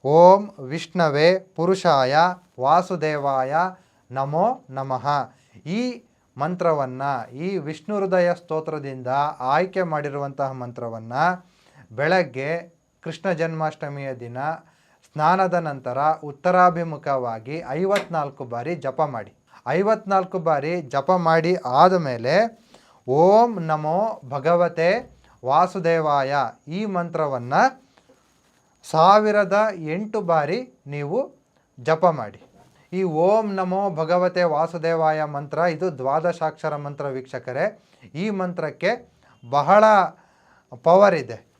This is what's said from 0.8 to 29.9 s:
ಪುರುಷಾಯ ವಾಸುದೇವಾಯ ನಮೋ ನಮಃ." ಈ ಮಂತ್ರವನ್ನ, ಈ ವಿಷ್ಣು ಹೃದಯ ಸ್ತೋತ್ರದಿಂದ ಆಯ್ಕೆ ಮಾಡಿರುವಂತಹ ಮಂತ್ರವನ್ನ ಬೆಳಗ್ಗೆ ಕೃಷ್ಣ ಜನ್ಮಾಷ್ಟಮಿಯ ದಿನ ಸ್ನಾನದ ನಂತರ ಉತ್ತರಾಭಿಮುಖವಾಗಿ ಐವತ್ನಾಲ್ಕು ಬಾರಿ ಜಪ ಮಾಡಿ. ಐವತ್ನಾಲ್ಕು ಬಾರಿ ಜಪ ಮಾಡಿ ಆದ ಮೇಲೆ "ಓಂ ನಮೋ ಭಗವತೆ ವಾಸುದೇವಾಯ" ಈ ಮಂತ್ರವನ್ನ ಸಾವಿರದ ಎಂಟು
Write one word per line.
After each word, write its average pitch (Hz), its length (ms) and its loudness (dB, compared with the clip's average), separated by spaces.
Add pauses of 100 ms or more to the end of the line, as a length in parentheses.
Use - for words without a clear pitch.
ಪುರುಷಾಯ 160 600 2 (440)
ವಾಸುದೇವಾಯ 147 920 0 (560)
ನಮೋ 156 600 -2
ನಮಃ." 135 360 -6 (600)
ಈ 233 360 -6 (360)
ಮಂತ್ರವನ್ನ, 147 640 -2 (300)
ಈ 180 260 -6
ವಿಷ್ಣು 156 380 -8
ಹೃದಯ 180 380 0
ಸ್ತೋತ್ರದಿಂದ 147 720 -8 (340)
ಆಯ್ಕೆ 170 420 0
ಮಾಡಿರುವಂತಹ 143 720 -4
ಮಂತ್ರವನ್ನ 120 600 -10 (800)
ಬೆಳಗ್ಗೆ 156 880 -2 (220)
ಕೃಷ್ಣ 170 300 -6
ಜನ್ಮಾಷ್ಟಮಿಯ 151 840 -6
ದಿನ 120 240 -12 (760)
ಸ್ನಾನದ 180 420 2
ನಂತರ 139 440 -4 (260)
ಉತ್ತರಾಭಿಮುಖವಾಗಿ 147 1400 0
ಐವತ್ನಾಲ್ಕು 165 760 -4
ಬಾರಿ 120 300 -8
ಜಪ 135 280 -4
ಮಾಡಿ. 123 300 -6 (360)
ಐವತ್ನಾಲ್ಕು 190 680 0
ಬಾರಿ 160 440 -2
ಜಪ 139 300 -2
ಮಾಡಿ 165 440 2 (100)
ಆದ 151 260 6
ಮೇಲೆ 156 680 0 (480)
"ಓಂ 196 520 4
ನಮೋ 160 680 -2
ಭಗವತೆ 170 920 0 (260)
ವಾಸುದೇವಾಯ" 156 920 2 (340)
ಈ 190 160 -6
ಮಂತ್ರವನ್ನ 156 680 -4 (1400)
ಸಾವಿರದ 208 840 4
ಎಂಟು 190 460 -6